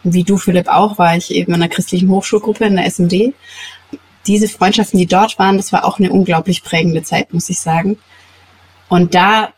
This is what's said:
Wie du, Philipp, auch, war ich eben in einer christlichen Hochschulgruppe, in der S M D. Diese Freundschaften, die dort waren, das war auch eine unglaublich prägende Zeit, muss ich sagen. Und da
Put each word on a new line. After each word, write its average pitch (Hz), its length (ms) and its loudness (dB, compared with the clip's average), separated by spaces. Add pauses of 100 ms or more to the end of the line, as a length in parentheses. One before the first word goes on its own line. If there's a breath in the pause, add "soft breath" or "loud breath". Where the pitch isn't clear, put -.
Wie 180 200 2
du, 196 140 0
Philipp, 180 320 0
auch, 202 280 2
war 170 180 2
ich 175 140 -6
eben 175 240 -2
in 170 80 2
einer 170 80 0
christlichen 185 400 -2
Hochschulgruppe, 208 560 0
in 196 120 2
der 175 100 0
S 175 100 -8
M 175 120 2
D. 214 260 0 (880 loud breath)
Diese 208 220 2
Freundschaften, 202 500 0
die 180 80 2
dort 220 320 2
waren, 190 200 2
das - 140 -4
war - 140 -2
auch - 140 -4
eine 185 120 2
unglaublich 180 520 0
prägende 165 400 -2
Zeit, - 280 -4
muss 175 180 -4
ich 180 100 -6
sagen. 170 400 -2 (880 soft breath)
Und 175 260 2
da 214 420 2